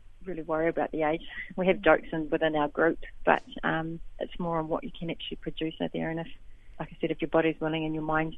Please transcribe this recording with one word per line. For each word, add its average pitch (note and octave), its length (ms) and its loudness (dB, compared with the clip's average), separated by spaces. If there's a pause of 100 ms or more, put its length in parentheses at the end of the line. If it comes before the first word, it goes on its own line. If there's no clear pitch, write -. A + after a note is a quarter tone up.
(260)
really E3 180 -4
worry D#3+ 240 2
about D#3+ 240 0
the D#3+ 120 0
age. D#3 200 2 (320)
We F#3 120 2
have F#3 140 6
jokes - 300 8
in, D#3 180 -2
within D#3+ 260 2
our D3 120 4
group, D#3+ 320 2 (260)
but, E3 160 6 (220)
um, D#3+ 360 0 (200)
it's - 200 -6
more E3+ 200 0
on D#3 80 -2
what D#3 160 -2
you - 140 -8
can E3 120 -4
actually - 280 -6
produce D#3+ 440 -4
out E3+ 120 -2
there. E3 180 -2
And E3 80 -2
if, E3 80 -6 (520)
like D#3+ 120 -6
I - 80 -14
said, D#3+ 120 0
if - 100 -2
your D#3 80 -2
body's D#3+ 320 4
willing D#3+ 240 0
and D#3 80 0
your D#3 100 -2
mind's D#3 340 0